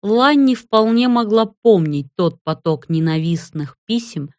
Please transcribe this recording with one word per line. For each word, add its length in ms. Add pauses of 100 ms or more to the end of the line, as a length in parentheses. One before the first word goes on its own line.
Ланни 540
вполне 520
могла 380
помнить 680
тот 280
поток 460
ненавистных 960
писем 540